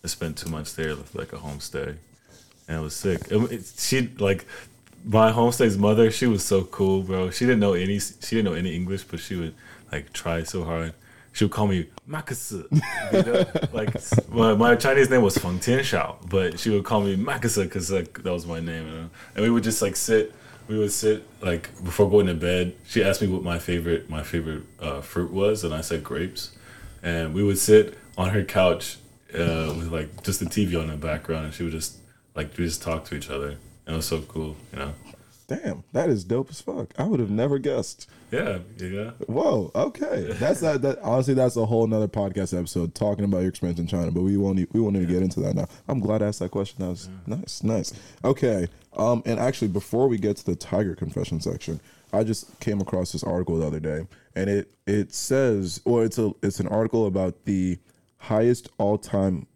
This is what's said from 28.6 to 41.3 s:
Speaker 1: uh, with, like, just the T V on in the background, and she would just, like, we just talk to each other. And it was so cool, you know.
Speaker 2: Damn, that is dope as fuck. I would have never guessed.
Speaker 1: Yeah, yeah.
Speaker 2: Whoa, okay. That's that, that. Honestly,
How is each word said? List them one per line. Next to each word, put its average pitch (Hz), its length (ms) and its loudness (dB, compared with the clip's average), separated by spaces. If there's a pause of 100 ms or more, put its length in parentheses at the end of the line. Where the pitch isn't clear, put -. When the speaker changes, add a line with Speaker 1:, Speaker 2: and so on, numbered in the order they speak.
Speaker 1:
uh, 82 440 0
with, 82 120 -6
like, 78 340 -6
just 98 180 -2
the 92 60 -2
T 104 180 0
V 87 100 -2
on 80 80 0
in 78 80 -4
the 76 60 -6
background, 78 480 -4
and 76 80 -10
she 87 100 -8
would 82 80 -4
just, 78 240 -8 (400)
like, 76 220 -8
we 87 80 0
just 80 180 -6
talk 80 220 -4
to - 100 -10
each 71 140 -10
other. 71 260 -8 (300)
And 80 80 -8
it - 20 -4
was 78 100 -4
so 80 160 -2
cool, 78 360 -10 (160)
you - 60 -10
know. - 140 -8 (540)
Speaker 2:
Damn, 247 440 -8
that 156 180 0
is 104 140 0
dope 117 260 -2
as - 120 -16
fuck. - 360 -8
I 131 60 -2
would 185 160 0
have 104 120 0
never 135 260 2
guessed. 131 520 -4 (220)
Speaker 1:
Yeah, 101 280 -2 (180)
yeah. 98 340 -8 (160)
Speaker 2:
Whoa, 127 480 0
okay. 151 640 -2
That's - 220 2
that, 151 220 2
that. 139 180 0
Honestly, 127 320 2